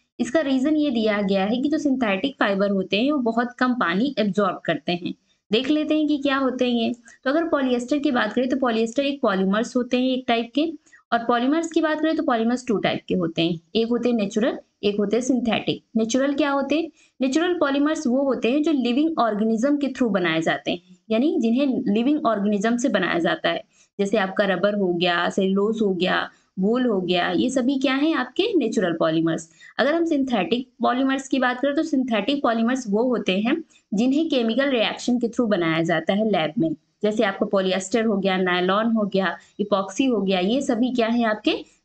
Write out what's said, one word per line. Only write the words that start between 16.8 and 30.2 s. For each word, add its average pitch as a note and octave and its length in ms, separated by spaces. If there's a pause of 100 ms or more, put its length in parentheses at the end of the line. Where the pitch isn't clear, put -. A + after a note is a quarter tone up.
हैं? E4 80 (320)
Natural D#4 340
polymers D4+ 520
वो B3+ 160
होते B3 300
हैं D4+ 100
जो D#4+ 100
living C#4 460
organism A3+ 580
के C#4+ 100
through B3+ 240
बनाए E3+ 300
जाते D#3+ 300
हैं, F3 100 (300)
यानी C#4 280
जिन्हें A#3 560
living C4+ 320
organism G#3+ 500
से B3 120
बनाया F3 300
जाता E3+ 300
है। - 160 (340)
जैसे G3+ 180
आपका G3 280
rubber F#3+ 300
हो F#3 200
गया, F3 340
cellulose G3 540
हो G3 120
गया, F3+ 360 (280)
वूल A#3 280
हो G3+ 140
गया, F3 300
ये F#3 200
सभी C4 280
क्या C4 160
हैं D4+ 200
आपके F4+ 420
Natural G3+ 360
polymers। E3 560 (300)
अगर - 160
हम E4+ 100
synthetic B3 640 (140)